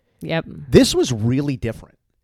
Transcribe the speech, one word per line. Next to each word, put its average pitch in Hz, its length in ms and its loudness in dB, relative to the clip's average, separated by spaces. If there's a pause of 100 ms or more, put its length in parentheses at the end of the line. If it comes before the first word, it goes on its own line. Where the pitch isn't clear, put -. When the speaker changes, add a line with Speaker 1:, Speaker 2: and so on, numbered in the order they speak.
(220)
Speaker 1:
Yep. 160 260 -6
Speaker 2:
This 147 460 4
was 330 180 0
really 123 460 -2
different. - 400 -10 (260)